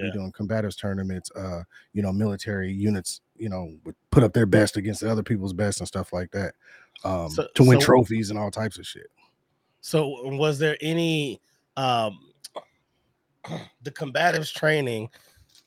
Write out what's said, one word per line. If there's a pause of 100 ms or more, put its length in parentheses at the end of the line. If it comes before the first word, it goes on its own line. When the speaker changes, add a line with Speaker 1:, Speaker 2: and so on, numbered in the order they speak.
Speaker 1:
be
Speaker 2:
Yeah.
Speaker 1:
doing
combatives
tournaments,
uh, (300)
you
know,
military
units, (160)
you
know, (120)
would (160)
put
up
their
best
against
the
other
people's
best
and
stuff
like
that, (500)
um,
Speaker 2:
So,
Speaker 1:
to
win
Speaker 2:
so
Speaker 1:
trophies
and
all
types
of
shit. (760)
Speaker 2:
So (280)
was
there
any, (340)
um, (1200)
<clears throat> (320)
the
combatives
training, (580)